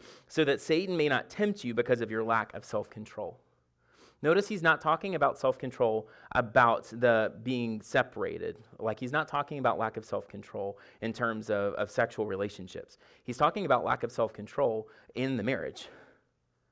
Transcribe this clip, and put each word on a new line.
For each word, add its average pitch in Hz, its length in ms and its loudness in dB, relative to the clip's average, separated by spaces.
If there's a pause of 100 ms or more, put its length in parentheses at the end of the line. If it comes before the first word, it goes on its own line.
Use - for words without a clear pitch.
(260)
so - 180 2
that 139 160 2
Satan 180 360 2
may 151 120 4
not 127 220 0
tempt 208 320 -2
you 120 120 -4
because 120 260 2
of 110 100 -4
your 110 140 -2
lack 113 300 0
of 101 100 -10
self-control." 107 760 -8 (840)
Notice 180 280 2
he's 196 140 -6
not 160 180 4
talking 165 340 0
about 143 240 2
self-control, 120 680 0 (240)
about 120 540 4
the 113 480 2 (100)
being 120 380 -2
separated. 87 760 -2 (220)
Like, 110 180 -2
he's 127 140 -6
not 151 160 0
talking 143 300 -4
about 120 200 2
lack 110 180 -2
of 110 80 -10
self-control 101 720 -8 (260)
in 113 100 -4
terms 110 380 -4
of, 101 240 0
of 104 140 -2
sexual 113 380 -2
relationships. 98 720 -8 (240)
He's 120 140 -8
talking 170 280 2
about 127 200 4
lack 123 180 0
of 113 80 -4
self-control 110 800 -2 (260)
in 131 220 -2
the 104 80 -2
marriage. 104 420 -4 (840)